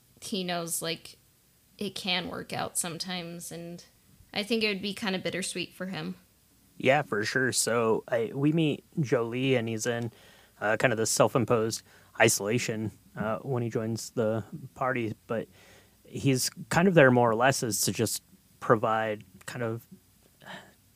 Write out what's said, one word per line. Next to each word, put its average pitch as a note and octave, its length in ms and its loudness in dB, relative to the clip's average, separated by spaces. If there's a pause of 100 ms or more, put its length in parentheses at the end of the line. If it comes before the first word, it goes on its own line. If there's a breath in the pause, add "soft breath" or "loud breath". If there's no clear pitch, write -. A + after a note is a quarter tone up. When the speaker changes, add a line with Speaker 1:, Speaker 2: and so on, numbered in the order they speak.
(200)
Speaker 1:
he F#3 240 -4
knows, E3+ 360 -4
like, E3 360 -8 (640)
it G3+ 180 -6
can F3+ 320 -4
work - 240 -10
out - 260 -6
sometimes, F3 720 -8
and E3+ 340 -14 (480)
I G#3 120 -2
think A3 180 0
it G#3+ 60 2
would G3+ 140 -2
be G3+ 120 -4
kinda F#3+ 240 -4
bittersweet F3+ 560 -6
for F#3 120 -10
him. F#3 280 -8 (640)
Speaker 2:
Yeah, C#3 240 4
for G#2+ 220 -4
sure. C3 280 0
So A2+ 560 2
I, A#2 240 -2
we C#3+ 200 2
meet D#3+ 320 0 (160)
Jolee, B2+ 580 2
and A2+ 100 -2
he's A2 180 -4
in, A#2+ 260 -2 (480 soft breath)
uh, G#2+ 160 2
kind B2+ 160 4
of G#2+ 40 -2
this A2 140 0
self-imposed A2+ 720 2 (380 soft breath)
isolation, A2 720 2 (240)
uh, A2 220 -4
when B2+ 240 -4
he A#2 60 -2
joins A2+ 420 -4
the A2 340 0 (300)
party, B2 400 -2 (120)
but A#2 220 -6 (580 soft breath)
he's B2+ 440 0 (200)
kind F3 180 4
of F#3 60 2
there C#3 160 10
more B2 200 6
or A2 40 2
less B2+ 280 2
as A2 200 -2
to G#2 100 0
just - 300 -2 (380)
provide A2 640 0 (220)
kind B2+ 160 -8
of, A2+ 200 -6 (1120 loud breath)